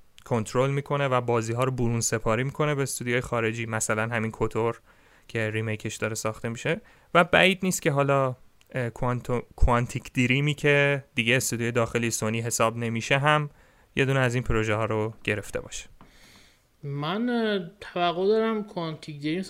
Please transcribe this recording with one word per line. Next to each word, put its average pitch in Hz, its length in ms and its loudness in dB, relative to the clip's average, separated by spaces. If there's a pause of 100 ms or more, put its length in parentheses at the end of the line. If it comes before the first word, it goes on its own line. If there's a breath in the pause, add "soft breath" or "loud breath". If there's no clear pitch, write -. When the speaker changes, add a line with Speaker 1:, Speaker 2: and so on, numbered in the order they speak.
(240)
Speaker 1:
کنترل 127 460 0
می‌کنه 143 380 -2
و 127 120 2
بازی‌ها 120 440 0
رو 131 80 0
برون 117 280 0
سپاری 113 440 0
می‌کنه 147 300 -2
به 139 80 -2
استودیوهای 123 380 -2
خارجی، 117 460 -2
مثلاً 110 360 -2
همین 113 280 -2
کوتور 113 500 -2 (480 soft breath)
که 110 220 -2
ریمیکش 110 460 -4
داره 110 180 -4
ساخته 110 340 -6
می‌شه 139 320 -4 (340 soft breath)
و 175 100 8
بعید 175 380 4
نیست 185 200 -2
که 165 80 2
حالا، 139 460 2 (380)
اه، 123 160 -2
کوانتو-، 123 520 -2 (140)
کوانتیک 120 560 2
دریمی 131 420 2
که 143 500 2 (100)
دیگه 117 220 4
استودیوی 120 360 0
داخلی 117 380 0
سونی 110 300 -2
حساب 113 360 0
نمیشه 117 420 0
هم 147 320 2 (460 soft breath)
یه 139 80 2
دونه 135 160 2
از 123 140 2
این 123 100 0
پروژه 110 300 2
ها 110 100 0
رو 110 300 -2 (100)
گرفته 104 360 -4
باشه. - 240 -12 (1000 loud breath)
Speaker 2:
من، 151 440 -4
اه، 220 300 0 (220)
توقع 175 460 0
دارم 220 380 2
کوانتیک 156 580 -8
دریم 165 280 -2